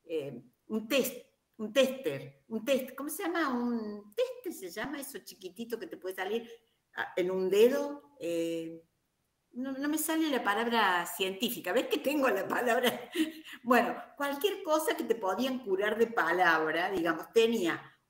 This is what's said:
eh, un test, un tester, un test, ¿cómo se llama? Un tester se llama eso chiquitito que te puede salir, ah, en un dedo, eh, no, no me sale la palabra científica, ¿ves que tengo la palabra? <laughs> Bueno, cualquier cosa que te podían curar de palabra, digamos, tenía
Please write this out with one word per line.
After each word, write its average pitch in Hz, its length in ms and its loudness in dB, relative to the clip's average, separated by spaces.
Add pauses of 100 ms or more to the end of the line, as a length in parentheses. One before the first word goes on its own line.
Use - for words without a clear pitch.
eh, 143 360 -6 (260)
un 220 200 -4
test, - 280 2 (420)
un 214 140 -8
tester, 214 760 0
un 220 180 -8
test, 254 300 0
¿cómo 285 140 -8
se 403 140 -8
llama? 330 300 -2
Un 226 640 -4
tester 508 380 -4
se 180 180 -12
llama 277 280 -8
eso - 200 -12
chiquitito 214 580 -12
que 190 100 -10
te 165 100 -14
puede 185 180 -8
salir, 214 340 -4 (460)
ah, - 200 -8
en 180 140 0
un 190 200 0
dedo, 269 680 4
eh, 165 640 -4 (680)
no, 262 180 -6
no 269 160 -4
me 302 100 2
sale 320 320 0
la 240 140 0
palabra 208 640 2
científica, 190 680 -2
¿ves 254 160 2
que - 120 0
tengo 269 300 2
la 190 180 0
palabra? 240 680 2
<laughs> - 500 -4
Bueno, 233 320 4 (220)
cualquier 285 460 -2
cosa 311 320 2
que 262 100 -4
te 226 100 2
podían 247 440 -2
curar 202 380 0
de 226 100 4
palabra, 170 840 4
digamos, 170 400 0
tenía 220 500 4 (280)